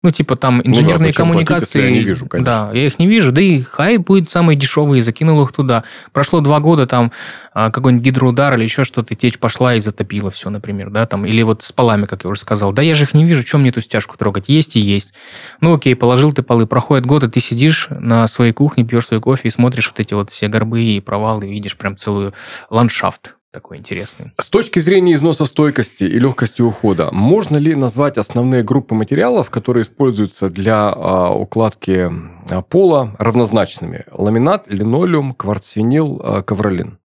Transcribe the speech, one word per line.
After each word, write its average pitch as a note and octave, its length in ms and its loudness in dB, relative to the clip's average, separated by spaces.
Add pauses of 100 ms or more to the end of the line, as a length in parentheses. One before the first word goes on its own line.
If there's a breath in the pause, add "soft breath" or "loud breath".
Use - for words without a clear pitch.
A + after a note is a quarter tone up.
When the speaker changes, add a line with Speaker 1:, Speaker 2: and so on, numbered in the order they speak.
Speaker 1:
Ну, E3+ 80 4
типа, C#3+ 240 0
там B2 220 0
Speaker 2:
Ну B2 80 0
да, B2+ 40 0
Speaker 1:
инженерные D#3 440 4
Speaker 2:
зачем E3+ 180 2
платить, E3 160 2
Speaker 1:
коммуникации. F3 320 0
Speaker 2:
если C3 120 2
я B2 80 4
не - 60 2
вижу, B2 220 -4
конечно. A#2 400 -2
Speaker 1:
Да, G#2 100 -8
я C3+ 80 2
их C#3 140 -2
не E3+ 80 4
вижу, G3+ 240 4
да C#3+ 100 2
и F3 220 4
хай F#3+ 340 0
будет F#3+ 320 2
самый E3+ 260 2
дешевый, C#3 440 2
и - 20 2
закинул D3 420 2
их B2+ 80 0
туда. B2 320 0 (300 loud breath)
Прошло C#3+ 280 0
два D3 180 2
года, D3+ 260 4
там, A#2 260 0 (440 loud breath)
а, A2 160 0
какой-нибудь B2 340 2
гидроудар C3 500 2
или A2+ 100 0
еще C3 180 -2
что-то, A2+ 320 -6
течь - 240 -2
пошла B2 340 0
и A2+ 80 0
затопила G2+ 480 -6
все, - 220 -12
например, G2+ 400 -10
да, A2 160 0
там, G2+ 180 -6
или A2 160 0
вот A2 220 0
с - 80 -14
полами, A2 340 2
как G2 180 -10
я F2+ 60 -6
уже G#2 100 -6
сказал. G2+ 320 -2
Да C3 120 0
я D#3+ 100 2
же D3 120 2
их - 100 -4
не D#3 100 6
вижу, D#3+ 180 2
че - 140 -2
мне C3+ 120 4
эту A#2+ 120 -4
стяжку - 340 -6
трогать? G2+ 320 -4
Есть D3+ 280 2
и A#2+ 40 4
есть. G2+ 320 0 (480 loud breath)
Ну, E3+ 140 4
окей, C3+ 220 2
положил B2+ 380 2
ты B2+ 100 -2
полы, A#2 240 2
проходит B2 400 0
год, C#3 160 2
и B2 40 0
ты A2+ 120 0
сидишь C#3 500 0
на A2+ 380 0
своей A#2 260 0
кухне, C#3+ 320 0
пьешь A#2 220 -2
свой A2 120 -2
кофе B2+ 280 -2
и A2+ 40 -2
смотришь B2 380 0
вот - 100 -14
эти G#2+ 140 -4
вот G2+ 160 -4
все - 200 -4
горбы A2+ 340 0
и G#2 180 0
провалы, G#2 480 -4
видишь G2+ 280 -10
прям G2 200 -8
целую G2+ 340 -4 (380 loud breath)
ландшафт A2+ 640 -2 (180)
такой - 260 -20
интересный. - 600 -14
Speaker 2:
С - 120 -6
точки A3+ 300 0
зрения F3+ 340 4
износостойкости D3 920 0
и F#2+ 160 0
легкости B2 420 0
ухода, G2+ 520 0
можно D3+ 420 2
ли D3+ 180 2
назвать C3+ 440 -2
основные B2 460 0
группы A#2 320 -2
материалов, F3 540 0
которые A#2+ 340 -2
используются G#2 680 -2
для, G#2 440 0
а, F2+ 380 0
укладки, G2+ 800 -2 (400)
а, F#2 100 -4
пола, D3+ 560 2
равнозначными? G#2+ 920 -2
Ламинат, A#2 560 0
линолеум, C3+ 640 -2
кварцвинил, A2+ 880 -2
а, G#2 220 -4
ковролин? G2 600 -4